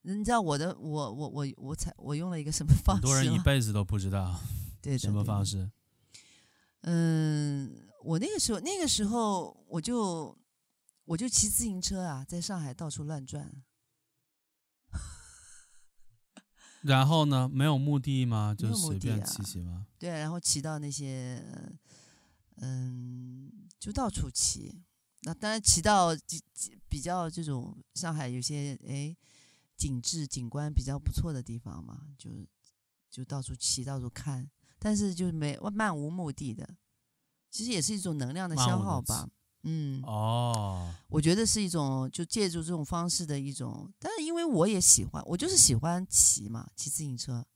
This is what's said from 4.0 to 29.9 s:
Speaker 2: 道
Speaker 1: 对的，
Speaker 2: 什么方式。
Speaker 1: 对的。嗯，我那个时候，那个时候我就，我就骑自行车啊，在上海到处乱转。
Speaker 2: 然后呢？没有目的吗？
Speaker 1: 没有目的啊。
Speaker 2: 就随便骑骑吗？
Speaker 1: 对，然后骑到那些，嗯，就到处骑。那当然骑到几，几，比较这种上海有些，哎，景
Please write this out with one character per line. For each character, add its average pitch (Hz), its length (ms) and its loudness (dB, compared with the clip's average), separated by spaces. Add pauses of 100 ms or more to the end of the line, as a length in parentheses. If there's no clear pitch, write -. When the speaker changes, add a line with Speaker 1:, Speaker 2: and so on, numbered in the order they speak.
Speaker 2:
道 92 320 0 (400)
Speaker 1:
对 139 140 -2
的， 123 60 2
Speaker 2:
什 101 120 0
么 104 120 2
方 104 200 2
式。 98 120 0
Speaker 1:
对 95 80 0
的。 101 80 -4 (1080)
嗯， 151 1080 2 (140)
我 160 160 0
那 262 80 0
个 415 120 -2
时 226 140 2
候， 185 60 -2
那 370 200 -4
个 311 80 2
时 214 180 2
候 202 640 -2
我 135 140 -4
就， 180 560 -2 (680)
我 165 120 -2
就 240 100 -2
骑 214 220 2
自 240 140 0
行 190 180 -4
车 185 220 -4
啊， 139 200 -6
在 175 160 -8
上 170 220 -6
海 139 100 -6
到 151 160 -8
处 147 180 -8
乱 147 200 -6
转。 147 260 -10 (3250)
Speaker 2:
然 135 240 8
后 156 180 6
呢？ 135 260 4
没 139 140 4
有 151 100 6
目 143 220 4
的 131 280 2
吗？ 107 340 2
Speaker 1:
没 113 100 2
有 - 80 2
目 160 160 0
的 - 0 -
啊。 - 20 0
Speaker 2:
就 95 40 -2
随 - 0 -
便 104 260 0
骑 - 160 -6
骑 95 220 -6
吗？ 87 240 -8 (100)
Speaker 1:
对， 175 140 -8
然 156 180 -4
后 170 100 -4
骑 151 220 0
到 156 160 -4
那 147 120 -6
些， 131 540 -8 (1120)
嗯， 127 960 -8 (280)
就 208 120 -8
到 240 160 -2
处 147 220 -4
骑。 - 540 -2 (380)
那 165 120 -6
当 214 160 -4
然 220 100 -2
骑 - 220 4
到 175 340 6
几， - 280 -10 (100)
几， - 240 -10 (100)
比 143 140 -4
较 175 260 -2
这 165 160 -6
种 135 320 -4 (200)
上 165 180 -4
海 147 140 -4
有 123 120 -4
些， 143 380 -4 (100)
哎， 147 300 -6 (580)
景 131 240 -2